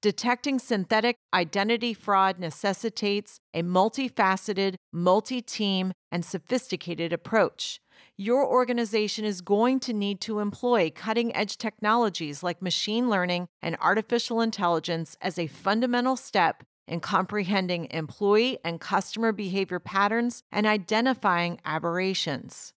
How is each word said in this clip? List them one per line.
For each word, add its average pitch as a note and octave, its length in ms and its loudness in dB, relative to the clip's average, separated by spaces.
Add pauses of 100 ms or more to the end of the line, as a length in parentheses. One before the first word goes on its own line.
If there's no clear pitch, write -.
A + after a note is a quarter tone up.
Detecting B3 580 0
synthetic A3 560 2 (160)
identity G#3 640 0
fraud F#3+ 440 2
necessitates G3+ 1000 -4 (120)
a E3 100 -2
multifaceted, F#3+ 1120 2 (160)
multi-team, F#3+ 1000 2 (200)
and E3+ 120 -2
sophisticated E3+ 880 -4
approach. - 680 0 (360)
Your A#3 300 2
organization A3+ 760 0
is G3 160 -2
going A3+ 400 2
to B3 120 -6
need G3+ 280 -2
to A3 180 -4
employ G#3 560 2
cutting-edge A3 640 -2
technologies G#3 840 0
like F3 180 -2
machine G#3+ 480 0
learning F3+ 380 0 (140)
and E3 180 -4
artificial A3+ 600 0
intelligence E3+ 800 -2
as F3+ 160 -6
a E3 120 -4
fundamental A#3+ 680 0
step - 460 0 (240)
in E3+ 140 -4
comprehending F#3 920 0
employee G#3 720 0
and E3+ 160 -4
customer G#3+ 520 -2
behavior F#3+ 480 -2
patterns G#3+ 640 0 (100)
and G#3 140 2
identifying G#3 1000 2
aberrations. E3 1160 -4